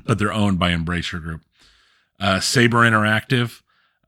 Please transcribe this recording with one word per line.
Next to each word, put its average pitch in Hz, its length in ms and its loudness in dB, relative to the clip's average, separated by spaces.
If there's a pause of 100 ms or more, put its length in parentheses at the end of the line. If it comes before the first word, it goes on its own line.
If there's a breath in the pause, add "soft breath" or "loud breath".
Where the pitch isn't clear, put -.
but 107 140 0
they're 104 140 -2
owned 101 260 0
by 87 120 0
Embracer 85 500 -4
Group. 80 200 -12 (800 soft breath)
Uh, 98 200 0
Saber 120 400 2
Interactive, 113 840 0 (460)